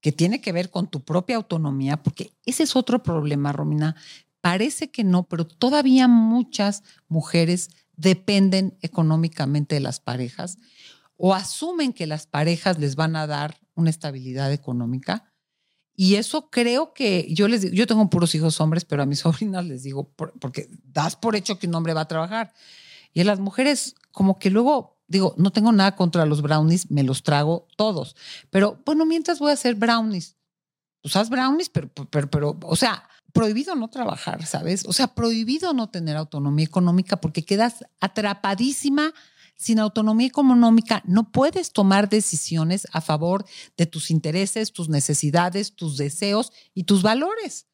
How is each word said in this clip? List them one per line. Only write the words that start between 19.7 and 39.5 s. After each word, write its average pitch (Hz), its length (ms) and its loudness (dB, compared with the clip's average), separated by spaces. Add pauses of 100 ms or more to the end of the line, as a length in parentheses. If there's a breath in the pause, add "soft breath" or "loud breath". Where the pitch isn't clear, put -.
digo, 139 280 -10
por-, - 280 -14
porque 139 300 -10 (160)
das 151 320 -2
por 226 180 -2
hecho 196 240 -4
que - 80 -6
un 170 80 -2
hombre 165 200 -2
va 156 80 -2
a 156 60 -6
trabajar. 170 440 -6 (640 loud breath)
Y 165 80 2
a - 20 4
las 202 160 2
mujeres, 254 540 -2 (180)
como 190 260 2
que 190 120 0
luego, 240 580 0
digo, 190 300 0
no 185 140 4
tengo 220 200 4
nada 196 240 4
contra 170 300 2
los 151 160 0
brownies, 156 480 2
me 147 120 2
los 131 200 0
trago 151 440 0 (120)
todos. 185 360 -2 (360 loud breath)
Pero, 202 340 2
bueno, 311 220 2
mientras 330 320 0
voy 294 140 2
a - 20 4
hacer 247 200 0
brownies, 220 600 0 (640)
pues 147 160 -4
haz 226 140 2
brownies, 269 400 0
pero, - 180 -6 (220)
pero, 143 200 -2
pero, 147 320 -2
o - 140 -2
sea, - 320 -2 (240 soft breath)
prohibido 226 420 0
no 226 140 -4
trabajar, - 560 -8
¿sabes? 165 420 -4
O 185 60 -6
sea, - 220 -2
prohibido 233 580 -2
no 233 160 -2
tener 156 300 -6
autonomía 151 480 -2
económica 180 560 0
porque 160 220 -4
quedas 220 420 -2 (140)
atrapadísima 226 1120 -2 (440 soft breath)